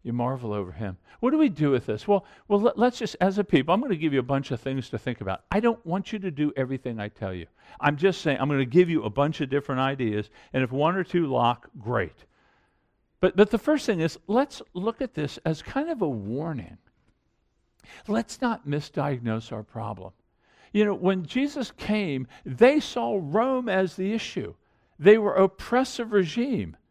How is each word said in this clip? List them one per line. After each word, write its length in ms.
You 100
marvel 380
over 200
him. 260
What 100
do 80
we 120
do 200
with 160
this? 220
Well, 180
well, 120
let, 160
let's 220
just, 240
as 160
a 60
people, 280
I'm 100
gonna 140
give 180
you 60
a 40
bunch 260
of 100
things 300
to 80
think 240
about. 300
I 80
don't 260
want 260
you 60
to 140
do 240
everything 440
I 80
tell 280
you. 100
I'm 180
just 240
saying, 180
I'm 100
gonna 160
give 240
you 140
a 80
bunch 300
of 100
different 300
ideas, 500
and 100
if 80
one 240
or 80
two 240
lock, 500
great. 480
But, 160
but 160
the 80
first 260
thing 140
is, 260
let's 380
look 300
at 100
this 320
as 160
kind 300
of 100
a 80
warning. 680
Let's 340
not 260
misdiagnose 840
our 100
problem. 520
You 120
know, 100
when 320
Jesus 420
came, 560
they 360
saw 420
Rome 480
as 260
the 180
issue. 420
They 220
were 160
oppressive 760
regime 640